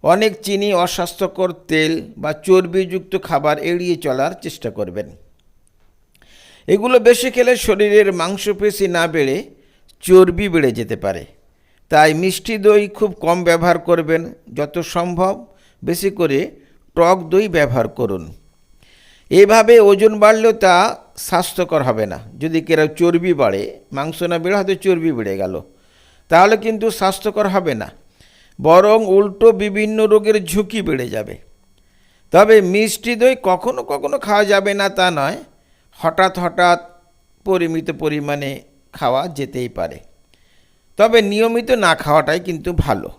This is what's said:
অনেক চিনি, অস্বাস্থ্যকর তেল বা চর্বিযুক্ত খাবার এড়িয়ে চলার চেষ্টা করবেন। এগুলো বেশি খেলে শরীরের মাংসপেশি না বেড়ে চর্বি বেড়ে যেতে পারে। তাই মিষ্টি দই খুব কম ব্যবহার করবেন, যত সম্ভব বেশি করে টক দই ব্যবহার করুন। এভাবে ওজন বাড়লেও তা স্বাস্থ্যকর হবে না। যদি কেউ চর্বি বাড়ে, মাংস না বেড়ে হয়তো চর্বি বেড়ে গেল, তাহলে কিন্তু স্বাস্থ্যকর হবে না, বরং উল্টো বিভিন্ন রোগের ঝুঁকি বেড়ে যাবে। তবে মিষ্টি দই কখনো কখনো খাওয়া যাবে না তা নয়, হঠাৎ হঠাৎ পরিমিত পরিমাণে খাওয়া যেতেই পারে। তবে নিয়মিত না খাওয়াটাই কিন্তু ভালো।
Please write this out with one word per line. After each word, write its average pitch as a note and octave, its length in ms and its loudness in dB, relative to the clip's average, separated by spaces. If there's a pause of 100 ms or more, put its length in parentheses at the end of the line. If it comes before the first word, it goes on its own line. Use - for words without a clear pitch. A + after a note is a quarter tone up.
অনেক G3 400 0
চিনি, G3+ 320 -2
অস্বাস্থ্যকর F3+ 760 -4
তেল D#3+ 640 -4
বা D3+ 140 -6
চর্বিযুক্ত F#3 880 -2
খাবার D3+ 360 -2
এড়িয়ে F3 380 -4
চলার D3+ 360 -4 (100)
চেষ্টা D3+ 280 -12
করবেন। G2 460 -10 (1500)
এগুলো A#3+ 320 2
বেশি A#3+ 320 2
খেলে B3 260 0
শরীরের G#3 560 2
মাংসপেশি G3 760 -4
না E3+ 180 0
বেড়ে D#3 380 -2 (560)
চর্বি F#3 480 4
বেড়ে D#3 240 0
যেতে A2 240 -6
পারে। F#2+ 280 -6 (640)
তাই D#3 260 4
মিষ্টি F#3 440 -4
দই G#3 300 4
খুব G#3 240 -4
কম F3 320 -2
ব্যবহার E3+ 340 2
করবেন, E3 540 -2 (220)
যত C#3+ 240 -6
সম্ভব F3+ 680 -4 (380)
বেশি F3 260 -2
করে E3 400 -2 (460)
টক F3 220 4 (100)
দই G3 200 0
ব্যবহার C3 400 0
করুন। F#2+ 440 -6 (1000)
এভাবে A3 500 6
ওজন G#3 380 4
বাড়লেও A3 340 4
তা F#3+ 440 2 (200)
স্বাস্থ্যকর E3+ 640 -2
হবে A2 240 -2
না। F2+ 120 -10 (200)
যদি D#3+ 220 -4
কেউ D#3 280 0
চর্বি E3+ 460 0
বাড়ে, G#2 440 -2 (140)
মাংস D#3 300 -8
না E3+ 160 -4
বেড়ে F3+ 180 -2
হয়তো G3 180 -2
চর্বি F3 380 -2
বেড়ে G#2 240 -6
গেল, F#2+ 260 -6 (680)
তাহলে G3 280 4
কিন্তু A3 340 -4
স্বাস্থ্যকর G3+ 580 -4
হবে F3+ 260 -2
না, A2 160 -10 (680)
বরং G3+ 460 4
উল্টো G3+ 460 4
বিভিন্ন G#3+ 540 -2
রোগের G#3 380 2
ঝুঁকি G3+ 380 -4
বেড়ে C3+ 260 -4
যাবে। G#2+ 300 -10 (920)
তবে G#3+ 300 8
মিষ্টি G#3 540 -2
দই B3 280 2
কখনো F#3+ 400 -2
কখনো C#3+ 360 -6
খাওয়া G#3 260 0
যাবে G3+ 300 0
না G3 140 -2
তা F#3 220 0
নয়, D#3 260 -4 (640)
হঠাৎ F#3+ 400 0
হঠাৎ F3 400 0 (680)
পরিমিত E3 460 -2
পরিমাণে C#3+ 720 -6 (320)
খাওয়া C3+ 360 -2
যেতেই C3 400 -10
পারে। E2+ 300 -10 (960)
তবে A3+ 260 4
নিয়মিত A3+ 480 -2
না G#3 240 2
খাওয়াটাই D3+ 460 -2
কিন্তু F3 320 -8
ভালো। A#2+ 360 -4 (100)